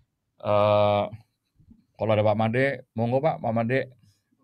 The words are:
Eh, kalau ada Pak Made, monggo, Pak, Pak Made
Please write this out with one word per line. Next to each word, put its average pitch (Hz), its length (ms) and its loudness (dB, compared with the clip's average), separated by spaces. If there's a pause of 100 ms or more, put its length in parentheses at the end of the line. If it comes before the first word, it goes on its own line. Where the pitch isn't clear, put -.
(440)
Eh, 104 600 2 (920)
kalau 107 160 -2
ada 104 120 2
Pak 107 140 2
Made, 127 580 -2
monggo, 117 240 -2
Pak, 156 240 -2
Pak 117 120 -2
Made 117 240 -2 (640)